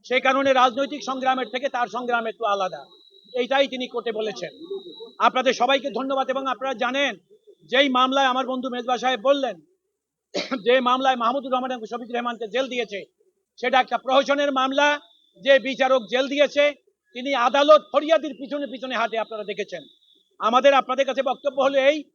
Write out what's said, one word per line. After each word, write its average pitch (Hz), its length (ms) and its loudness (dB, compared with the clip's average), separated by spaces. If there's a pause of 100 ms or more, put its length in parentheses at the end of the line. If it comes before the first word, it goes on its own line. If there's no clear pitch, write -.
সেই 254 180 0
কারণে 269 320 2
রাজনৈতিক 262 500 2
সংগ্রামের 254 440 -2
থেকে 254 220 -4
তার 247 180 -4
সংগ্রাম 233 380 -4
একটু 226 200 -6
আলাদা, 185 400 -2 (480)
এইটাই 262 340 0
তিনি 254 200 -6
কোর্টে 233 240 -6
বলেছেন। 220 720 -8 (340)
আপনাদের 247 360 2
সবাইকে 262 360 0
ধন্যবাদ। 269 400 -4
এবং 269 180 -4
আপনারা 254 260 -4
জানেন, 247 420 -2 (540)
যেই 269 200 4
মামলায় 262 360 2
আমার 254 200 0
বন্ধু 254 240 -6
মেজবা 247 280 -2
সাহেব 254 260 -2
বললেন, 262 380 0 (1000)
যে 247 160 4
মামলায় 262 360 2
মাহমুদুর 247 380 -2
রহমান 254 180 -2
এবং 226 140 -8
শফিক 233 300 -10
রহমানকে 233 320 -6
জেল 247 200 -2
দিয়েছে, 220 360 -6 (540)
সেটা 254 220 2
একটা 240 180 -2
প্রহসনের 277 540 2
মামলা। 277 480 2 (420)
যে 269 180 6
বিচারক 254 500 2
জেল 254 180 0
দিয়েছে, 285 440 2 (420)
তিনি 254 200 -6
আদালত 277 480 6 (100)
ফরিয়াদির 302 420 0
পিছনে 285 340 -8
পিছনে 254 280 -10
হাঁটে, 226 220 -2
আপনারা 214 260 -6
দেখেছেন। 185 400 -10 (560)
আমাদের 247 340 4
আপনাদের 254 320 0
কাছে 262 160 -4
বক্তব্য 269 400 -4
হলো 277 180 2
এই 285 240 2 (120)